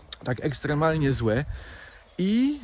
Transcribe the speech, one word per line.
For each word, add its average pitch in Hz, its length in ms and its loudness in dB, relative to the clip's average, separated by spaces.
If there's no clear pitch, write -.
tak 127 200 -4
ekstremalnie 151 680 2
złe. 117 320 2
I 247 460 2